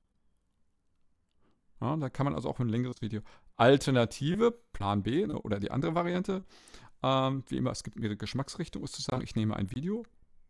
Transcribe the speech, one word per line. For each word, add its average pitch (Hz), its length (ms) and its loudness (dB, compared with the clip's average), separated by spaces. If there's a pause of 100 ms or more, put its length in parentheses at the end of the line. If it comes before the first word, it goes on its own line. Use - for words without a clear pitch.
(1800)
Ja, 131 140 -2
da 143 140 -2
kann - 140 -2
man 185 100 0
also - 160 -4
auch - 100 -6
ein 120 100 0
längeres 123 320 -2
Video. 107 200 -6 (360)
Alternative, 139 960 6 (220)
Plan 101 300 0
B, 143 240 0
ne, - 120 -4
oder 101 200 -2
die 104 100 -2
andere 160 240 0
Variante, 180 520 -2 (580)
ähm, 135 440 2
wie 131 100 -2
immer, 127 120 2
es - 140 -6
gibt - 160 -10
mehrere 107 180 -2
Geschmacksrichtungen, - 680 -6
ist - 100 -10
zu - 80 -10
sagen, - 180 -2
ich - 140 -8
nehme 110 200 0
ein 98 140 -4
Video, 196 340 -4 (460)